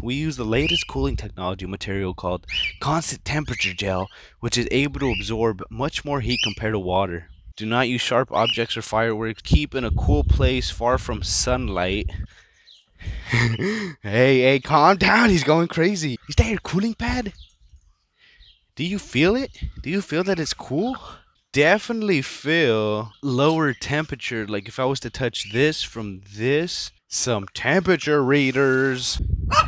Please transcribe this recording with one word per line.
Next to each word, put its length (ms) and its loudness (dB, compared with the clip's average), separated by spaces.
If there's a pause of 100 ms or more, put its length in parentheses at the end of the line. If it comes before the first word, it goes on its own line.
We 140 -4
use 200 -2
the 80 -6
latest 440 0
cooling 280 -2
technology 520 -6
material 480 -6
called 320 -6 (320)
constant 440 -2
temperature 500 -4
gel, 360 -4 (300)
which 180 -2
is 140 0
able 300 0
to 100 0
absorb 580 -2
much 340 -6
more 180 -2
heat 220 -2
compared 300 -2
to 60 0
water. 500 0 (260)
Do 100 -8
not 220 2
use 140 -2
sharp 320 0
objects 420 0
or 60 -6
fireworks. 600 -2
Keep 340 2
in 100 -2
a 60 0
cool 340 4
place 440 4
far 280 0
from 260 -6
sunlight. 920 0
<laughs> 40 -8 (1800)
Hey, 400 4
hey, 180 4
calm 380 4
down. 320 4
He's 140 4
going 240 4
crazy. 500 0 (100)
Is 80 -10
that 120 6
your 120 -2
cooling 360 -2
pad? 380 -4 (1400)
Do 80 -4
you 140 -2
feel 380 2
it? 160 -2 (300)
Do 100 -8
you 100 0
feel 220 -2
that 160 0
it's 140 -2
cool? 440 -4 (560)
Definitely 680 4
feel 880 0 (100)
lower 520 2
temperature. 760 -6
Like 200 -6
if 120 -10
I 60 0
was 160 -2
to 80 -8
touch 440 -6
this 300 2
from 380 -10 (140)
this, 560 -2 (160)
some 460 -2
temperature 720 2
readers. 960 2 (460)